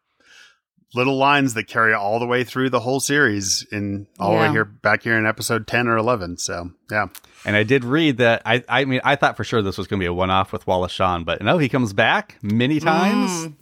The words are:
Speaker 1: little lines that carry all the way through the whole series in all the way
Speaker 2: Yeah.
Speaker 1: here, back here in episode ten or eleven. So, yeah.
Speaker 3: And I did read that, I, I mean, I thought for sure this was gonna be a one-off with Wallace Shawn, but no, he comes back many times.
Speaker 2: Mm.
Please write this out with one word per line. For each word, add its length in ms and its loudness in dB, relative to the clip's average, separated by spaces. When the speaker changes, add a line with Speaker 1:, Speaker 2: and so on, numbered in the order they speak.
Speaker 1:
little 220 2
lines 360 2
that 140 -4
carry 260 2
all 260 -2
the 60 -4
way 180 0
through 260 -2
the 100 0
whole 200 -2
series 720 0
in 360 -6
all 120 2
the 60 4
way 80 4
Speaker 2:
Yeah. 60 2
Speaker 1:
here, 140 2
back 380 0
here 140 0
in 80 0
episode 420 -2
ten 200 0
or 100 2
eleven. 400 -2
So, 340 -8
yeah. 180 -2
Speaker 3:
And 100 0
I 80 4
did 220 2
read 320 2
that, 280 2
I, 220 0
I 180 0
mean, 180 0
I 120 2
thought 220 0
for 80 -6
sure 160 0
this 160 -4
was 100 -8
gonna 140 -2
be 60 0
a 60 -2
one-off 380 0
with 160 -8
Wallace 240 0
Shawn, 320 -2
but 180 -2
no, 160 2
he 120 2
comes 240 0
back 480 0
many 400 0
times. 500 2
Speaker 2:
Mm. 300 -8